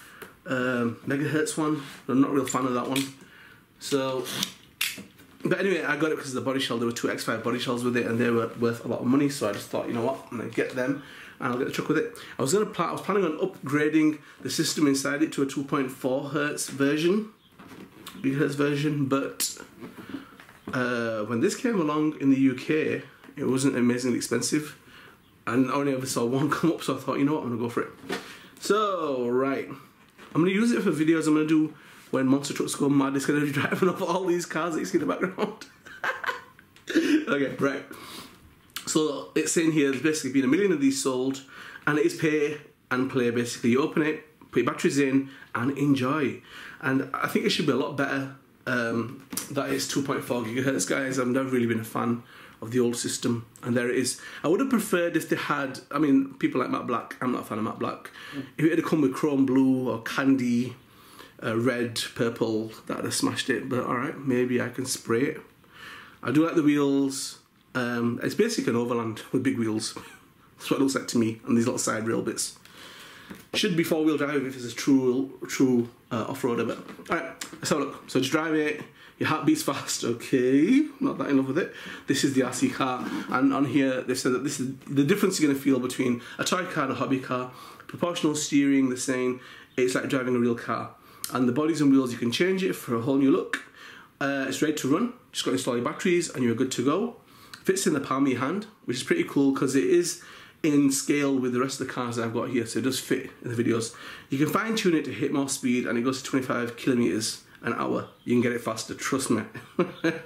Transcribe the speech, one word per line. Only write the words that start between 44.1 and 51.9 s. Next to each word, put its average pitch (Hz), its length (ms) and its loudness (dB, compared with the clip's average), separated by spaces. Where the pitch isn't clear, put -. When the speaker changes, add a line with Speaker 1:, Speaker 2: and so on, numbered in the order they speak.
Speaker 1:
put 120 100 2
your 131 100 0
batteries 156 260 0
in, 135 320 2
and 135 220 -2
enjoy. 139 680 0
And 135 340 0
I - 140 -2
think 214 180 0
it 208 40 2
should 175 160 0
be 139 60 4
a 120 40 2
lot 139 200 -2
better, 135 400 -2
um, 117 600 -2
that 139 200 -2
it's 135 180 -2
two 143 140 -2
point 139 200 -2
four 123 200 -2
gigahertz, 127 460 -2
guys. 135 300 -2
I've 123 80 2
never 127 220 0
really 123 180 2
been 113 140 0
a 110 40 -6
fan 117 380 -2